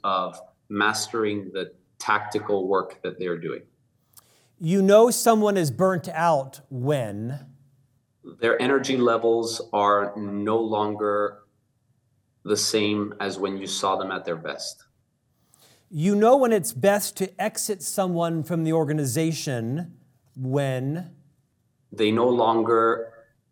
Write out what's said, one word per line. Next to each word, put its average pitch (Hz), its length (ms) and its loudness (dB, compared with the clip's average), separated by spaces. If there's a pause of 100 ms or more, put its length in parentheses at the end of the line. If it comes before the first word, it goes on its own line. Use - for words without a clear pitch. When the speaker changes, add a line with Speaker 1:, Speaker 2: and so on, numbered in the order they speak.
Speaker 1:
of 92 360 -2 (300)
mastering 104 840 -2
the 92 180 -6 (280)
tactical 104 680 -2
work 92 340 -2
that 90 180 -8
they're 90 180 -4
doing. 82 240 -10 (1000)
Speaker 2:
You 180 220 2
know 208 280 8
someone 214 480 2
is 156 140 2
burnt 185 380 0
out 156 600 0
when? 123 800 -4 (960)
Speaker 1:
Their 117 200 2
energy 131 360 2
levels 117 640 2 (100)
are 101 460 2
no 104 420 -2
longer 104 800 -2 (1040)
the 104 140 0
same 104 600 0
as 95 180 -6
when 95 200 -4
you 95 100 -10
saw 95 300 -2
them 95 140 -6
at 90 140 -8
their 85 100 -4
best. 78 480 -12 (1080)
Speaker 2:
You 175 260 0
know 220 200 8
when 254 160 4
it's 202 220 0
best 196 440 0
to - 240 -6
exit 208 400 -4
someone 170 640 -2
from 165 220 -2
the 160 80 0
organization 147 1200 -2 (400)
when? 135 760 -4 (840)
Speaker 1:
They 107 180 2
no 120 160 2
longer 113 880 2 (380)